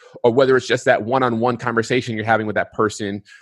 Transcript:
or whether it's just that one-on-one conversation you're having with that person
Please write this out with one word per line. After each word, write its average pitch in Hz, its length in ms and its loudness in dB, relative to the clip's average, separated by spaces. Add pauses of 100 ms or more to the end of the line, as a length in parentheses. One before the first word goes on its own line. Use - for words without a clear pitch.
(220)
or 123 80 4
whether 131 280 4
it's 123 80 -8
just 120 180 -2
that 117 200 2
one-on-one 120 520 0
conversation 120 580 -2
you're 107 100 -6
having 110 220 0
with 104 80 -4
that 92 200 -2
person 104 480 -4 (200)